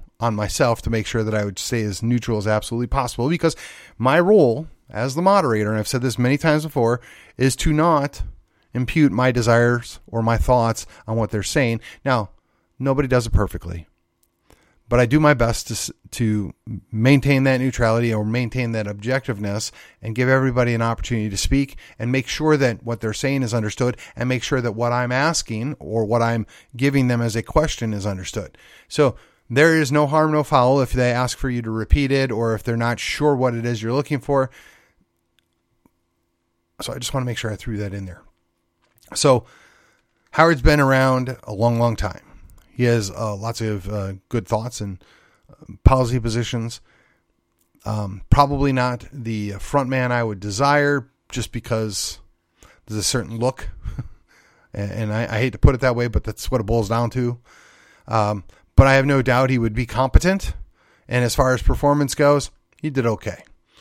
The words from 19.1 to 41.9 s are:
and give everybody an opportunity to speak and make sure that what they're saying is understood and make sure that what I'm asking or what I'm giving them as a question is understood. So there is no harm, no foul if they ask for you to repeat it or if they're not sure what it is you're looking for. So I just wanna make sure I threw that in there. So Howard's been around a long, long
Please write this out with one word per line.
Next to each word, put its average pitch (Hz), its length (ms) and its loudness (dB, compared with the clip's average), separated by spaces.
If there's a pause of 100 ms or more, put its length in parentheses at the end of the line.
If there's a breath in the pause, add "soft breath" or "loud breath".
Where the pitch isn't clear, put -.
and 110 120 -8
give 127 140 0
everybody 127 460 2
an 117 80 0
opportunity 113 480 -4
to 98 60 -6
speak 139 400 0 (220 loud breath)
and 120 140 -4
make 131 140 -2
sure 156 300 2
that 123 260 0
what 117 180 -8
they're 110 120 -4
saying 135 300 -2
is 117 120 -4
understood 120 420 -2 (200 loud breath)
and 123 120 -4
make 127 140 -2
sure 131 180 -2
that 117 120 -4
what 120 200 -2
I'm 123 200 -2
asking 135 680 -2
or 110 260 -4
what 117 160 0
I'm 117 260 0 (300 loud breath)
giving 135 320 2
them 120 140 0
as 113 140 -2
a 113 60 -2
question 135 520 -2
is 101 120 -6
understood. 95 520 -8 (300 soft breath)
So 143 260 2 (340 soft breath)
there 156 280 4
is 143 160 0
no 147 140 4
harm, 156 260 2
no 151 100 2
foul 135 380 4
if 123 120 -2
they 123 200 2
ask 123 260 -2
for 131 120 -4
you 120 120 -4
to 113 80 -6
repeat 120 400 2
it 135 220 2
or 113 220 0
if 107 80 -6
they're 117 140 -2
not 117 220 -2
sure 147 380 0
what 123 180 0
it 117 100 -6
is 117 180 -4
you're 113 100 -4
looking 139 280 -2
for. 135 300 -2 (2250 soft breath)
So - 120 -10
I 127 60 -10
just 123 140 -8
wanna 131 140 -4
make 120 100 -4
sure 110 160 -6
I 98 40 -8
threw 110 220 -8
that 101 140 -6
in 98 140 -10
there. 87 160 -16 (920)
So 131 300 2 (840 soft breath)
Howard's 160 320 2
been 147 180 6
around 131 640 2
a 107 80 -10
long, 117 260 2
long 117 180 2